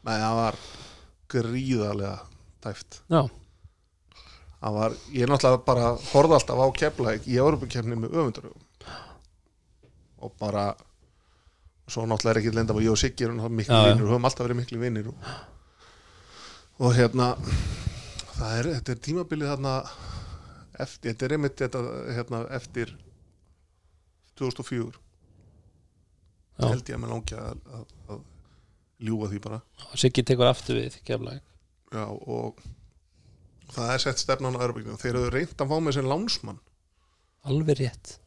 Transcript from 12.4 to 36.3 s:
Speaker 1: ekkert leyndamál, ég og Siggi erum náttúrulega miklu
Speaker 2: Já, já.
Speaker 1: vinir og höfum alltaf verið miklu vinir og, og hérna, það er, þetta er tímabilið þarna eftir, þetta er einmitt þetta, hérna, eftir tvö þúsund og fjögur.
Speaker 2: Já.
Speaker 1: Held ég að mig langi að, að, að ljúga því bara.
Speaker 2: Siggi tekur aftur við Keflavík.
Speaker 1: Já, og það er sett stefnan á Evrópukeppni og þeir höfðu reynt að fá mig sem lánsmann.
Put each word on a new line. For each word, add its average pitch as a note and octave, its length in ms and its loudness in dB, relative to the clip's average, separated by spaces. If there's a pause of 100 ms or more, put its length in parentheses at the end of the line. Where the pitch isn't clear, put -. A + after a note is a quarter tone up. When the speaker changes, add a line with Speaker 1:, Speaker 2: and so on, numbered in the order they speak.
Speaker 1:
ekkert A2 160 2
leyndamál, A2 300 2
ég A2 80 6
og - 60 2
Siggi B2+ 260 0
erum A#2 100 -4
náttúrulega A2+ 220 -2
miklu A2 160 2
Speaker 2:
Já, A2 80 10
já. G#2 80 10
Speaker 1:
vinir G#2+ 160 4
og A2+ 80 4
höfum A#2+ 140 4
alltaf A#2+ 180 -2
verið A#2+ 140 -2
miklu A#2 200 -6
vinir A2+ 300 -2
og, - 220 -14 (1400)
og B2 180 4
hérna, B2 340 6 (1120)
það A2+ 220 -2
er, C#3 180 0
þetta B2 180 -4
er - 60 -16
tímabilið D3+ 500 -4
þarna C3+ 240 -2 (1000)
eftir, - 340 -6
þetta A#2+ 160 -4
er D3 100 0
einmitt C#3 240 -2
þetta, B2+ 220 -2 (300)
hérna, A#2 280 -4 (160)
eftir A#2+ 340 -6 (1500)
tvö C3+ 120 -4
þúsund - 120 -10
og - 80 -12
fjögur. A#2 280 -6 (1600)
Speaker 2:
Já. C3 140 0
Speaker 1:
Held A#2+ 180 -4
ég B2 80 -8
að A#2 60 -8
mig A#2 100 -8
langi A2+ 240 -8
að, A2+ 220 -12 (180)
að, - 80 -16 (240)
að G#2 120 -12 (800)
ljúga A2 320 -4
því G2+ 100 -6
bara. A2 180 -10 (340)
Speaker 2:
Siggi C3 320 4
tekur B2 240 6
aftur B2 300 0
við A#2+ 260 -6
Keflavík. A#2+ 380 -8 (500)
Speaker 1:
Já, A2 120 -6
og A#2 560 -8 (1080)
það A#2+ 240 -4
er B2+ 100 0
sett C3 180 -2
stefnan C3 360 -2
á - 20 -6
Evrópukeppni A2+ 360 -4
og - 60 -14
þeir B2 180 -2
höfðu B2 160 0
reynt D#3 260 -4
að C#3 100 0
fá D#3 80 2
mig D3 180 0
sem C3 120 0
lánsmann. G3 480 -4 (880)